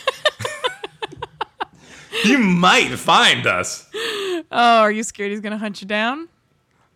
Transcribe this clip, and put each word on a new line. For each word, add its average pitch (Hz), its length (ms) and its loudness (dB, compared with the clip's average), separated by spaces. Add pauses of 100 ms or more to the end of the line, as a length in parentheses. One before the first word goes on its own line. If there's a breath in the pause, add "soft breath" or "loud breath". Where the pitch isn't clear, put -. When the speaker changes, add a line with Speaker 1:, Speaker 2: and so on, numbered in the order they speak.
(2250 loud breath)
Speaker 1:
he 247 140 4
might 190 600 4
find 160 500 4
us. 92 480 -2
Speaker 2:
Oh, 403 500 -6 (360)
are 214 100 4
you 214 120 -4
scared 202 280 -8
he's 208 100 -6
gonna 214 180 -8
hunt 202 220 -8
you 196 80 -14
down? 233 400 -4 (680)